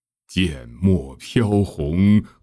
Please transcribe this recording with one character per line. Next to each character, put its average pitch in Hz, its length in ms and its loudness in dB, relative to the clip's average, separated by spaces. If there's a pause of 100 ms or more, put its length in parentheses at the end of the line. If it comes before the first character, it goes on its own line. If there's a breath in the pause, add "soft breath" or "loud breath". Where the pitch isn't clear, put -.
(280)
剑 73 420 -4
墨 87 460 -2
飘 104 480 0
红， 92 580 2 (220 loud breath)